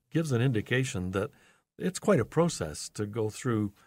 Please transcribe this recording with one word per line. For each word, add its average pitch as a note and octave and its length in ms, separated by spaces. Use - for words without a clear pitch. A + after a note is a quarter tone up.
gives D#3 220
an A#2 100
indication A#2 680
that G2+ 180
it's F#3 220
quite F3+ 220
a - 40
process D3+ 680
to G#2+ 140
go G#2+ 240
through, G#2+ 440